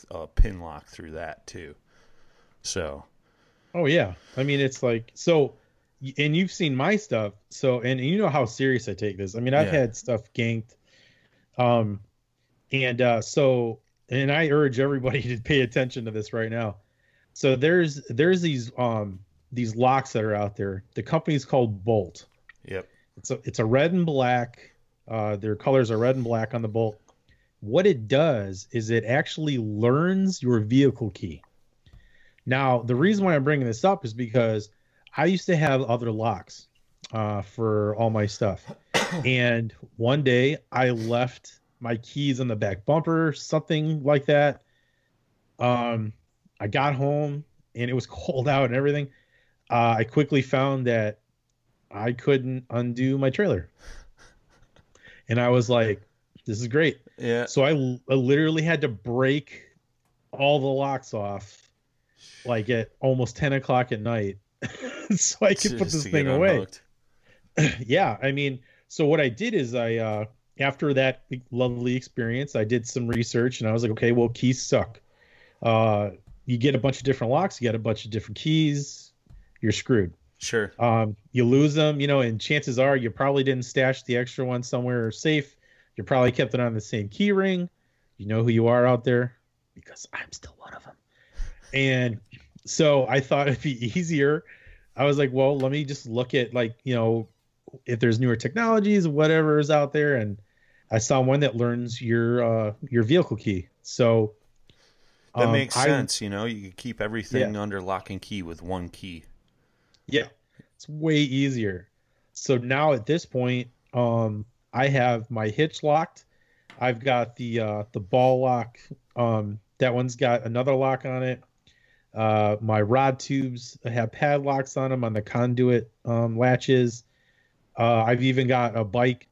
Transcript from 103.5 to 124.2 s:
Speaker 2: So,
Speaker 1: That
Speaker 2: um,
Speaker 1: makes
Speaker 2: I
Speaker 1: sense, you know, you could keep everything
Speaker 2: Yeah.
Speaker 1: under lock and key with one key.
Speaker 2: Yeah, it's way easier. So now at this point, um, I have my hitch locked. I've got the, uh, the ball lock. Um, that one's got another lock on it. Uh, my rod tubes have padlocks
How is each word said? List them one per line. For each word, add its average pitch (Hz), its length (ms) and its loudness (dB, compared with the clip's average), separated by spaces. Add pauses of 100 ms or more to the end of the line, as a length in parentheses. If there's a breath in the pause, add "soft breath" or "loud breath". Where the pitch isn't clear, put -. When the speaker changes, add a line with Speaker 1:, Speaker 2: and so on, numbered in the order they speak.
Speaker 2:
So, 113 520 2 (1040 soft breath)
Speaker 1:
That 123 60 2
Speaker 2:
um, 117 100 4
Speaker 1:
makes 135 240 0
Speaker 2:
I 127 100 2
Speaker 1:
sense, 143 360 0
you 107 80 -6
know, 101 160 -4
you 104 240 -8
could 95 80 -20
keep 117 240 -10
everything 107 540 -2
Speaker 2:
Yeah. 101 60 -6
Speaker 1:
under 101 200 -6
lock 92 280 -6
and 95 120 -8
key 104 200 -10
with 82 200 -12
one 90 280 -8
key. 85 360 -16 (800)
Speaker 2:
Yeah, 127 200 -2 (480 soft breath)
it's - 120 -20
way 151 300 0
easier. 127 720 -2 (440)
So - 240 0
now 135 360 2
at 110 120 -4
this 160 200 -2
point, 123 440 -4 (240)
um, 117 520 0 (280)
I 131 140 0
have 123 440 2
my 110 180 -2
hitch 151 340 -2
locked. 156 420 0 (540 soft breath)
I've 123 200 -2
got 120 360 -2
the, 117 240 -4
uh, 107 320 -4
the - 80 -6
ball 127 420 4
lock. 123 380 -2 (360)
Um, 110 440 -2 (200)
that 127 140 2
one's 123 220 -2
got 120 300 2
another 123 300 0
lock 131 300 0
on 127 180 -4
it. 127 180 -4 (720 soft breath)
Uh, 107 480 2
my 110 200 2
rod 131 380 2
tubes 135 640 -6
have 117 280 -4
padlocks 139 640 0